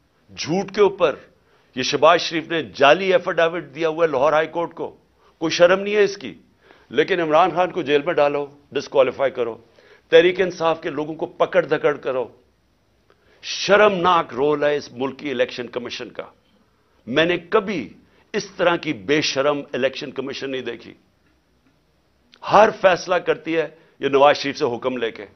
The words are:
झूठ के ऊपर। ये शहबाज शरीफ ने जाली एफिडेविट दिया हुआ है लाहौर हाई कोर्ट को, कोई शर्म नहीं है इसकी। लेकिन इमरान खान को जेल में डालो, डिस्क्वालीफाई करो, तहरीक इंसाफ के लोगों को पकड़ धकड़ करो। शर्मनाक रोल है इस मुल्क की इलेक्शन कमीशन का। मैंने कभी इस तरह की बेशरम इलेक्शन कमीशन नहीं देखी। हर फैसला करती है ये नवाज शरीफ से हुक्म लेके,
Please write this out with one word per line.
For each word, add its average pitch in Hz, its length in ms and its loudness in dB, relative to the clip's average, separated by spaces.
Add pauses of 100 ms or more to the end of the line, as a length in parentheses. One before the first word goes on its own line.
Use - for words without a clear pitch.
(340)
झूठ 190 360 -4
के 208 100 -4
ऊपर। 185 500 0 (460)
ये 131 60 -4
शहबाज 151 380 4
शरीफ 156 300 -6
ने 147 200 -4
जाली 156 420 4
एफिडेविट 170 520 0
दिया 151 240 -6
हुआ 160 180 0
है 156 60 -2
लाहौर 143 220 2
हाई 160 120 2
कोर्ट 165 260 -6
को, 135 160 -10 (520)
कोई 160 100 -2
शर्म 175 300 4
नहीं 202 140 -4
है 208 100 4
इसकी। 160 320 -6 (560)
लेकिन 160 280 0
इमरान 160 300 4
खान 170 200 0
को 170 120 -6
जेल 143 200 2
में 160 140 -2
डालो, 143 420 -2 (160)
डिस्क्वालीफाई 131 560 0
करो, 117 340 -6 (460)
तहरीक 180 300 6
इंसाफ 165 420 -2
के 170 80 -6
लोगों 151 240 -8
को 160 120 -6
पकड़ 170 400 0
धकड़ 147 300 0
करो। 127 440 -6 (1040)
शर्मनाक 180 880 2
रोल 147 320 0
है 147 120 0
इस 120 160 -10
मुल्क 131 240 -6
की 143 140 -10
इलेक्शन 123 360 -4
कमीशन 120 380 -10
का। - 300 -14 (720)
मैंने 165 300 0
कभी 190 580 -4 (380)
इस - 220 -8
तरह 175 200 0
की 156 160 -6
बेशरम 143 720 -2 (120)
इलेक्शन 131 360 -4
कमीशन 135 400 -8
नहीं 131 120 -8
देखी। 113 340 -14 (1500)
हर 208 260 6
फैसला 180 480 0
करती 160 340 -4
है 156 260 -4 (240)
ये 139 60 -2
नवाज 135 280 6
शरीफ 139 200 -6
से 151 80 -4
हुक्म 123 320 -4
लेके, 107 400 -8